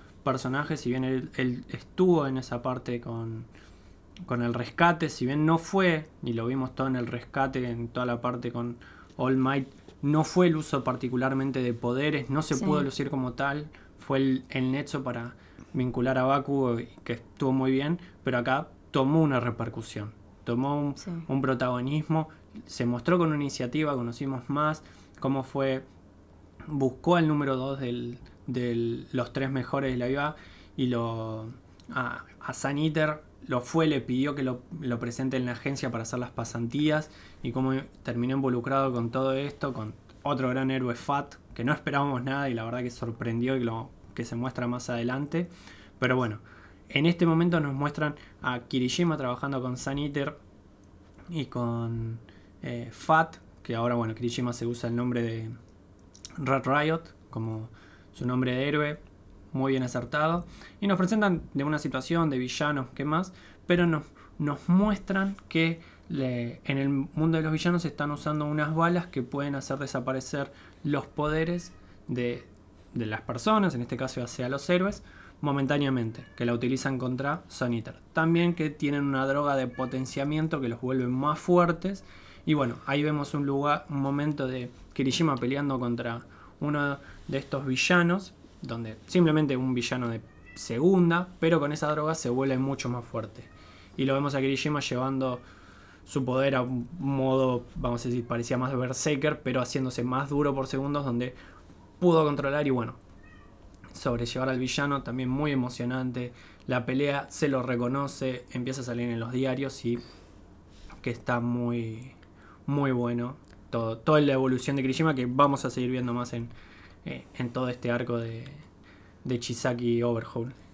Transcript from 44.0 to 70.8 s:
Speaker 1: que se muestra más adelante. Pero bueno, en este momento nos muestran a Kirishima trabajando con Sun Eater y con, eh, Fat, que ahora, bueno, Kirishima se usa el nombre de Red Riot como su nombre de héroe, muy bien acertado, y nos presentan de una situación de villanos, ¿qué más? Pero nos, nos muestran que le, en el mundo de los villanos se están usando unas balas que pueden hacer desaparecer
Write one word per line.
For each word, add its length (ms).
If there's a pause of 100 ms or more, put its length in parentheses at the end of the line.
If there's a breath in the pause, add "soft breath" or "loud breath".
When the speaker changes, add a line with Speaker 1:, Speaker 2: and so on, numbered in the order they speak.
Speaker 1:
que 100
se 100
muestra 320
más 240
adelante. 580 (520 loud breath)
Pero 160
bueno, 240 (480 loud breath)
en 180
este 180
momento 360
nos 120
muestran 440 (260 loud breath)
a 180
Kirishima 560
trabajando 460
con 140
Sun 220
Eater 380 (920)
y 180
con, 720 (440 soft breath)
eh, 280
Fat, 460 (260)
que 140
ahora, 180
bueno, 220
Kirishima 360
se 140
usa 220
el 80
nombre 260
de 280 (840)
Red 280
Riot 380 (280)
como 380 (440 soft breath)
su 140
nombre 300
de 120
héroe, 300 (540)
muy 200
bien 120
acertado, 600 (380 loud breath)
y 40
nos 120
presentan 440 (120)
de 100
una 140
situación 500
de 80
villanos, 580
¿qué 120
más? 260 (340 loud breath)
Pero 200
nos, 180 (340 loud breath)
nos 300
muestran 640 (140)
que 320 (300 loud breath)
le, 540
en 120
el 140
mundo 480
de 40
los 100
villanos 300
se 60
están 220
usando 340
unas 300
balas 320
que 160
pueden 320
hacer 240
desaparecer 760 (320 loud breath)